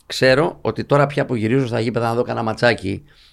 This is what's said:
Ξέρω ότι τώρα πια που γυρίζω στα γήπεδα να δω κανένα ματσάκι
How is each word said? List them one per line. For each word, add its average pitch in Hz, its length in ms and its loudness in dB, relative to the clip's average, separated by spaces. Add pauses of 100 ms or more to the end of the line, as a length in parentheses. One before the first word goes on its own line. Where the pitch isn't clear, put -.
Ξέρω 135 560 2
ότι 110 220 -4
τώρα 143 240 2
πια 143 180 -2
που 131 100 -4
γυρίζω 120 320 0
στα 113 120 -4
γήπεδα 117 280 -2
να 117 60 -2
δω 117 100 0
κανένα 117 220 -4
ματσάκι 107 580 -2 (300)